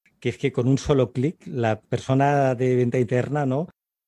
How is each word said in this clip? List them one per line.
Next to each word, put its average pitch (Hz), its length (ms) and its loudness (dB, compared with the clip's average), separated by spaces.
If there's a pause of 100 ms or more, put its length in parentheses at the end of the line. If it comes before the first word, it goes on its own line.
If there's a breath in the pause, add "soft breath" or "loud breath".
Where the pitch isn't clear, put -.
(200)
que 123 100 -4
es 113 80 -6
que 139 140 -2
con 120 160 0
un 135 100 4
solo 131 340 0
clic 135 340 -4
la 113 360 -2
persona 135 760 0
de 127 200 0
venta 123 240 0
interna, 127 460 0
¿no? 135 220 -2 (400)